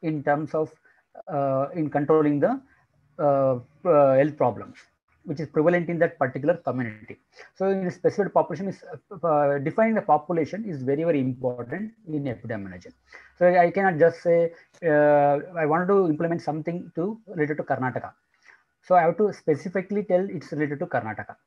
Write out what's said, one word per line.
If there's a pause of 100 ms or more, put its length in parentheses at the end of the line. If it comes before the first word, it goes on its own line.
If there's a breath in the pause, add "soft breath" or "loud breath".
in
terms
of, (560 soft breath)
uh,
in
controlling
the, (560 soft breath)
uh, (280)
uh,
health
problems, (460)
which
is
prevalent
in
that
particular
community. (380 loud breath)
So
in
a
specific
population
is, (400)
uh,
uh,
defining
the
population
is
very,
very
important (140)
in
epidemiology. (460 loud breath)
So
I
cannot
just
say, (340 loud breath)
uh, (180)
I
wanted
to
implement
something
to,
related
to
Karnataka. (720 soft breath)
So
I
have
to
specifically
tell
it's
related
to
Karnataka. (120)